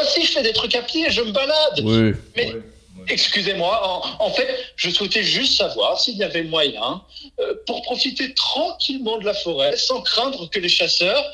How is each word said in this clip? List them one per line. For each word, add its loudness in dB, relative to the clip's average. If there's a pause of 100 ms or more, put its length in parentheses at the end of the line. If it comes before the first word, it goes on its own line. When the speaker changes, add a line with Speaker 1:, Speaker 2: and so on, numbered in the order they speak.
Speaker 1:
aussi, 2
je 2
fais 2
des 2
trucs 0
à 0
pied, 0
je 2
me -2
balade. 2
Speaker 2:
Oui. 6 (220)
Speaker 1:
Mais, 0
Speaker 3:
Ouais, -8
ouais. -10 (520)
Speaker 1:
excusez-moi, 0
en, -2
en 2
fait, 0 (280)
je -2
souhaitais 0
juste 2
savoir 2
s'il 0
y 0
avait 0
moyen, -2 (380)
euh, 0 (120)
pour -6
profiter -2
tranquillement -2
de -6
la 0
forêt, 0
sans 0
craindre -2
que -4
les -2
chasseurs, 2 (100)